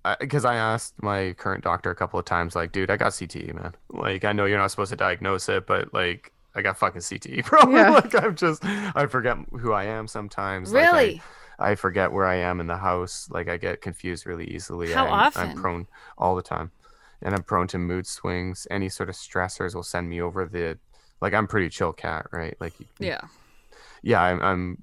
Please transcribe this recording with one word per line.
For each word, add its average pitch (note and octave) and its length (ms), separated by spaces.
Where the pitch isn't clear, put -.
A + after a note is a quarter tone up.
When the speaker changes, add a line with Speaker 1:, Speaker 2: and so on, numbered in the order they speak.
Speaker 1:
I, F#2+ 100
'cause C#3 300
I A#2+ 100
asked A2 480
my G2 300
current G2 320
doctor F2+ 260
a F2 60
couple F2+ 240
of - 40
times, E2+ 300
like, E2+ 160
"Dude, F#2+ 200
I G#2 60
got A#2 180
C F2+ 120
T - 220
E, - 40
man. F2 220
Like, F#2+ 360
I G#2 60
know G#2 140
you're G2+ 140
not G2 120
supposed G2+ 200
to - 60
diagnose F#2+ 520
it, G2 180
but, - 260
like, F2+ 380
I G#2 80
got G2 160
fucking F#2 220
C G#2 180
T - 140
E, - 100
<laughs> - 60
bro." D4 200
Speaker 2:
Yeah. B3 220
Speaker 1:
Like, B3 240
I'm G#3 220
just, D#3+ 280
I F#3+ 420
forget A#2+ 320
who A#2 220
I G2+ 120
am A2 220
sometimes. G2 640
Like, C#4+ 200
I, E4+ 40
Speaker 3:
Really? G3+ 260
Speaker 1:
I G#2 160
forget F#2+ 380
where F#2+ 140
I F#2 100
am F2+ 240
in E2 60
the E2+ 100
house. F2+ 540
Like, E2+ 180
I F2 80
get F2 240
confused F2+ 460
really F2 280
easily. E2+ 380
Speaker 3:
How C4 140
Speaker 1:
I'm, - 60
Speaker 3:
often? G2+ 380
Speaker 1:
I'm - 60
prone F2 300
all F2+ 180
the F2+ 60
time. D#2+ 280
And G2 120
I'm F#2 80
prone F#2 260
to F#2 100
mood F2+ 280
swings. F2+ 640
Any G2 180
sort F2+ 200
of F#2 60
stressors F#2 600
will F2 80
send F2 260
me E2+ 120
over F2 260
the, E2+ 320
like, F#2 100
I'm G#2 140
pretty F2+ 240
chill E2+ 220
cat, D#2+ 380
right? E2+ 300
Like, E2+ 180
you - 80
Speaker 3:
Yeah. F#3 240
Speaker 1:
Yeah, G#2+ 180
I'm, F2+ 220
I'm, F2+ 400